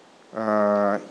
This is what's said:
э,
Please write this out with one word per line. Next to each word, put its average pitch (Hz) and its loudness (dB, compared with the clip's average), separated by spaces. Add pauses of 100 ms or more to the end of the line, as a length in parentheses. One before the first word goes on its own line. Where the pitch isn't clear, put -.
(320)
э, 104 0 (100)